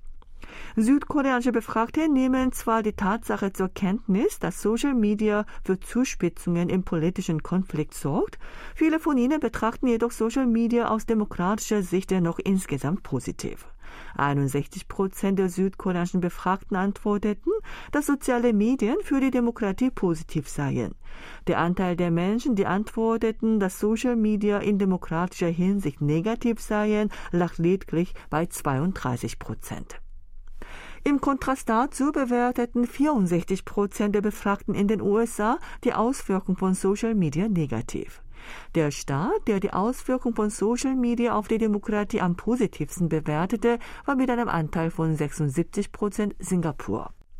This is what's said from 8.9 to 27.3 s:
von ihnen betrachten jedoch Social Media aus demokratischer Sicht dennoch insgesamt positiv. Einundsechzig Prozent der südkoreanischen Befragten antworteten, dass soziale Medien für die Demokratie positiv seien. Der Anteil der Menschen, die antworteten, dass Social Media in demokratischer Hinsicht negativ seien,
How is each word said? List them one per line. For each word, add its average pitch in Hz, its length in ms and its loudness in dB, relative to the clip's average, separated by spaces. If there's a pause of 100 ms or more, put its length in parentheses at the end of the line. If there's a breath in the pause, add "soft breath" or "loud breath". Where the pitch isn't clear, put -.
von 294 200 2
ihnen 254 220 2
betrachten 226 480 0
jedoch 233 240 2
Social 233 340 0
Media 233 420 4
aus 220 160 0
demokratischer 208 800 0
Sicht 180 280 0
dennoch 175 280 2
insgesamt 185 640 0
positiv. - 640 -6 (500 loud breath)
Einundsechzig 139 720 0
Prozent 196 500 0
der 185 100 4
südkoreanischen 180 720 -2
Befragten 185 560 -2
antworteten, 208 760 0 (400 loud breath)
dass 285 140 0
soziale 247 460 2
Medien 220 500 4
für 269 180 2
die 262 100 4
Demokratie 240 600 2
positiv 165 580 -2
seien. 131 460 -2 (520 loud breath)
Der - 120 2
Anteil 175 380 2
der 175 140 2
Menschen, 202 460 2
die 196 100 4
antworteten, 220 920 0
dass 185 180 0
Social 226 380 2
Media 208 420 2
in 202 200 2
demokratischer 180 720 0
Hinsicht 175 520 0
negativ 214 600 0
seien, 214 500 2 (200 loud breath)